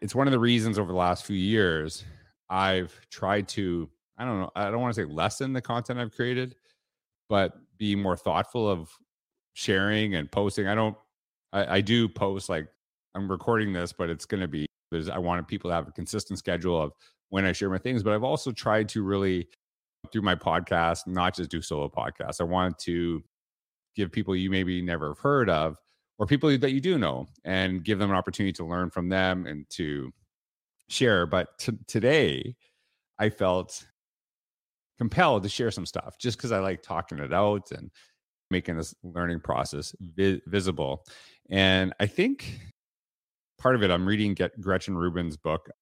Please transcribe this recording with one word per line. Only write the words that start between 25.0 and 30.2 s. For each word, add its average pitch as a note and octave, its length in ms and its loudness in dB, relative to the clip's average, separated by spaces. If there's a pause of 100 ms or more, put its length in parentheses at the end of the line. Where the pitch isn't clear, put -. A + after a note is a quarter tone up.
have D2 100 -8
heard C#3 300 2
of, D#2+ 280 2 (400)
or G#2+ 80 0
people C#3+ 320 4
that C3+ 140 2
you C3+ 100 0
do F3 160 2
know, C#2 300 -2 (160)
and F#2 400 0
give G2+ 160 0
them G2+ 100 2
an G2 60 2
opportunity F#2 380 -2
to E2+ 120 -8
learn F2 240 -2
from F2 200 -4
them F#2 360 0
and D2 240 -10
to C#2+ 420 -4 (800)